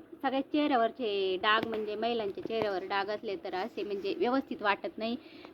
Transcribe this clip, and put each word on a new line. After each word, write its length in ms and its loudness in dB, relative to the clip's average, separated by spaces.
सगळ्या 200 2
चेहऱ्यावरचे 1000 2
डाग, 260 4
म्हणजे 280 -2
महिलांच्या 480 -2
चेहऱ्यावर 400 0
डाग 220 0
असले 300 -4
तर 180 -6
असे 300 -4
म्हणजे 340 -2
व्यवस्थित 440 2
वाटत 360 0
नाही, 180 -2